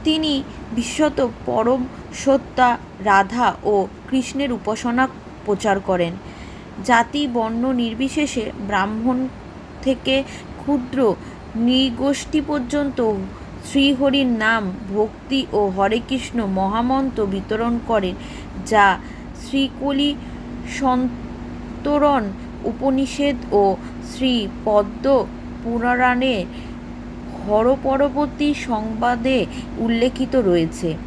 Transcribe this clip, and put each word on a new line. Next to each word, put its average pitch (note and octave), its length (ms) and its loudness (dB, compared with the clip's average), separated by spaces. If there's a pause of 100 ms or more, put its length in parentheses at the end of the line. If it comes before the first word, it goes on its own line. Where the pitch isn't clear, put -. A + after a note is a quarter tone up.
তিনি D#4 400 0 (280)
বিশ্বত C4+ 560 0 (180)
পরম A#3+ 400 2 (280)
সত্তা B3+ 640 2 (280)
রাধা G3+ 580 4
ও G3 240 2 (220)
কৃষ্ণের C4 420 -2
উপাসনা A#3 560 0 (380)
প্রচার G3 340 2
করেন। F3+ 340 0 (720)
জাতি B3 480 2
বর্ণ A#3 380 0
নির্বিশেষে B3 800 0 (160)
ব্রাহ্মণ A3 600 0 (540)
থেকে C4+ 420 0 (380)
ক্ষুদ্র B3+ 540 2 (400)
নৃগোষ্ঠী C4 840 2
পর্যন্ত B3+ 720 0 (580)
শ্রীহরির C#4 560 4
নাম, A3 440 2 (240)
ভক্তি A3 580 0
ও G#3 140 4
হরে G3 400 2
কৃষ্ণ A#3+ 380 -2
মহামন্ত্র A3+ 800 0
বিতরণ A3 640 -2
করেন, F#3+ 280 2 (500)
যা G3 340 6 (460)
শ্রীকলি C#4 720 0 (640)
সন্তরণ C4+ 1400 0 (400)
উপনিষদ C4+ 720 0 (160)
ও G3 240 6 (380)
শ্রী B3 340 2 (180)
পদ্ম G#3+ 600 4 (380)
পুরাণে B3 800 2 (1040)
হর A3+ 360 4
পরবর্তী C#4+ 680 2
সংবাদে A#3 920 0 (320)
উল্লেখিত A#3 580 0
রয়েছে। F3 600 2 (120)